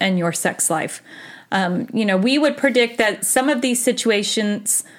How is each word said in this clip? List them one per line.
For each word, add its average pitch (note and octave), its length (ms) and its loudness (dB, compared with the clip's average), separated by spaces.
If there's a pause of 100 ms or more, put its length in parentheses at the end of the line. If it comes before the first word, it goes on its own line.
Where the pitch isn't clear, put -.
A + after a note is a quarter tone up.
and F#3+ 180 2
your E3+ 140 0
sex - 360 -2
life. - 320 -4 (500)
Um, F3+ 420 0
you A3 100 0
know, F#3+ 140 2
we B3+ 200 2
would D4 200 2
predict A#3+ 400 2
that G#3 260 0
some C4+ 240 2
of C#4 140 0
these B3 200 0
situations G#3 1000 0 (160)